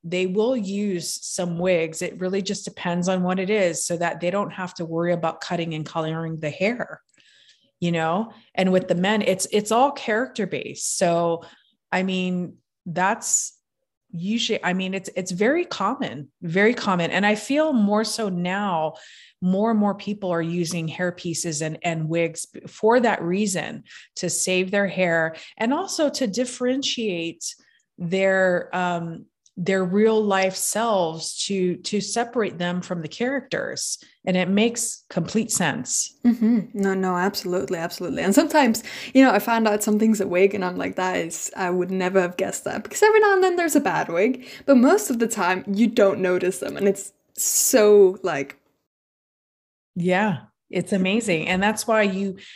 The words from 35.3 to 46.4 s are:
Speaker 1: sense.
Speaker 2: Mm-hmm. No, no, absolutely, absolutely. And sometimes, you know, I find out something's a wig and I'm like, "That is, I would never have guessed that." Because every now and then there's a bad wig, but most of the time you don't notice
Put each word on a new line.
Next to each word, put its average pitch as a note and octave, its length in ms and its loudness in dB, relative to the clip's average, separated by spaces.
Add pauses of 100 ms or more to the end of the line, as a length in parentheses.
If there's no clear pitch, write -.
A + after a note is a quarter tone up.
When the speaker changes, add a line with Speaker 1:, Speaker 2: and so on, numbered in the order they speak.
Speaker 1:
sense. - 600 -2 (100)
Speaker 2:
Mm-hmm. A3+ 360 4 (140)
No, G3 200 0
no, F#3 220 0
absolutely, F3+ 640 -2
absolutely. E3+ 420 -6
And G3 140 2
sometimes, C#4 480 4 (320)
you C4+ 80 10
know, B3+ 80 8
I G3+ 80 4
find A3+ 280 0
out G#3+ 140 2
something's G#3+ 400 2
a F#3+ 60 0
wig F#3+ 260 4
and G3 100 -4
I'm F3+ 140 -4
like, F#3 180 -4
"That F#3 220 -2
is, E3+ 400 -6
I F3+ 140 -2
would F3+ 180 0
never F#3 320 2
have F3+ 160 -4
guessed F#3+ 280 -6
that." - 180 -6
Because - 180 -4
every G#4+ 180 8
now G#4 140 6
and F#4 100 4
then F4+ 120 2
there's E4+ 200 0
a C#4+ 60 6
bad E3 280 0
wig, G3+ 380 0 (200)
but C#4 100 8
most D#4+ 320 6
of A#3+ 80 0
the A#3 100 0
time F#3 400 0
you G#3 200 4
don't G3+ 320 4
notice F3+ 400 0